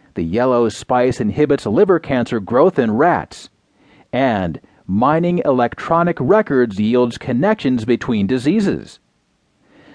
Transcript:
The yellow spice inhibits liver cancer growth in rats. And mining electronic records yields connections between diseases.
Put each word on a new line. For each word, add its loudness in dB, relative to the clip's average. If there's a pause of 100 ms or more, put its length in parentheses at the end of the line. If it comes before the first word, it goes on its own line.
(140)
The -4
yellow 2
spice 0
inhibits 0
liver 2
cancer -4
growth 2
in 0
rats. 0 (640)
And -2 (260)
mining 0
electronic 0
records 2
yields 0
connections -2
between 0
diseases. -2 (960)